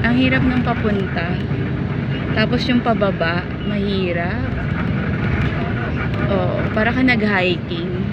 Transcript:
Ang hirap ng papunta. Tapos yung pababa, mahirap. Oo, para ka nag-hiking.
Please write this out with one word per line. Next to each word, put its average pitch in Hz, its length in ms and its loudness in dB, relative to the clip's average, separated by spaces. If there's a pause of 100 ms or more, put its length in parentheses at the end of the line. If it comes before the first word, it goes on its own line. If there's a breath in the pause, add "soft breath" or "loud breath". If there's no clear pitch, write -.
Ang 233 160 2
hirap 262 240 4
ng 247 160 4
papunta. 202 720 0 (1040)
Tapos 233 320 2
yung 247 160 2
pababa, 185 600 2 (180)
mahirap. 196 800 0 (1800)
Oo, 185 320 0 (160)
para 220 160 2
ka 247 80 0
nag-hiking. 190 880 0 (220)